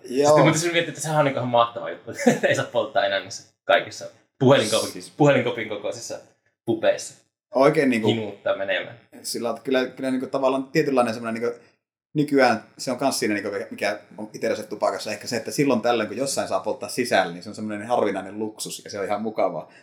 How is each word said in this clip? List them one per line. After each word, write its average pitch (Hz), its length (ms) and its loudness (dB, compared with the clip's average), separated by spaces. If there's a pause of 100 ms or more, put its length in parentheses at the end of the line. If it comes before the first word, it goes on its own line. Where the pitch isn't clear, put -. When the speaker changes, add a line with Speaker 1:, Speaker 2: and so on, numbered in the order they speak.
Speaker 1:
Joo. 135 240 0
Speaker 2:
Sitten, 151 160 8
mutta - 160 4
se 170 120 -2
miettii, 170 180 0
että - 100 -12
sehän 156 180 0
on 147 60 6
niinku 135 140 0
ihan 123 100 -4
mahtava 117 420 2
juttu, - 200 -12
<laughs> - 160 -2
että 214 220 4
ei 143 60 4
saa 131 180 -2
polttaa 101 340 0
enää 98 140 0
niissä - 340 -16 (100)
kaikissa - 400 2 (340)
puhelinkopin, 107 540 4
Speaker 1:
Siis 90 240 -14
Speaker 2:
puhelinkopin 123 520 2
kokoisissa 104 500 -8 (480)
pubeissa. - 580 -2 (300)
Speaker 1:
Oikein 143 360 4
niinku 110 180 2
Speaker 2:
Kinuuttaa 101 480 -2
menemään. 95 440 -6 (220)
Speaker 1:
sillä 117 240 -6
lailla, 113 120 -4
että - 60 -20
kyllä, 131 220 0
kyllä 131 240 -6
niinku 127 160 -2
tavallaan 135 380 0
tietynlainen 131 500 2
semmonen 113 280 -6
niinku, 120 160 -4 (560)
nykyään 139 500 4 (140)
se - 120 -6
on 123 80 -4
kans 135 200 0
siinä 107 160 0
niinku, 101 160 -4 (200)
mikä 107 280 -4 (200)
on 107 140 -12
itsellä 110 240 -2
se 107 60 -8
tupakassa, 104 500 -2
ehkä 104 140 -8
se, 117 100 -4
että 110 140 -4
silloin 131 300 2
tällöin, 113 280 0
kun 98 80 -8
jossain 127 320 -4
saa - 120 0
polttaa 104 280 -6
sisällä, 98 440 0
niin 87 100 -12
se 107 60 -14
on 101 60 -12
semmonen 107 320 -8
harvinainen 104 520 0
luksus, - 460 -8
ja - 60 -14
se 104 80 -8
on 98 60 -2
ihan 104 180 -2
mukavaa. 98 500 -4 (100)